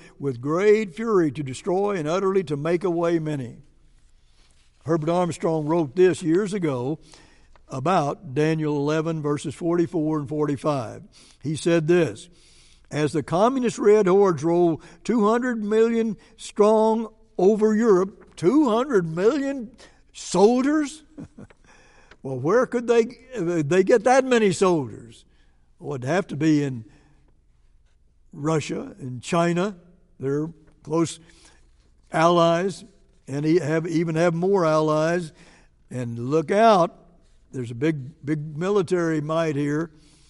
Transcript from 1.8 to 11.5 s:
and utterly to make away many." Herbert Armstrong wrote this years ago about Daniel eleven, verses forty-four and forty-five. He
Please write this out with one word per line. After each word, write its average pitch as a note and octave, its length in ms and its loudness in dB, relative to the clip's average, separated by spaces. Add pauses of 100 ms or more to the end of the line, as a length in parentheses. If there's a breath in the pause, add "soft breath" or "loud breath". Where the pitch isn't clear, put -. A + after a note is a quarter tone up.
and D3+ 100 -4
utterly F#3+ 380 0
to D3 120 -4
make E3 260 -2
away E3+ 360 0
many." C#3+ 380 -6 (1300)
Herbert D#3+ 240 -2
Armstrong E3+ 560 -2
wrote D#3+ 320 -2
this F3+ 260 4
years F3 300 0
ago D3 460 -4 (680 soft breath)
about D#3 680 -2
Daniel D3+ 440 0
eleven, D#3 440 -2
verses D3 320 -4
forty-four E3 680 -2
and C#3 100 -8
forty-five. D3 760 -4 (400 soft breath)
He C#3+ 140 -4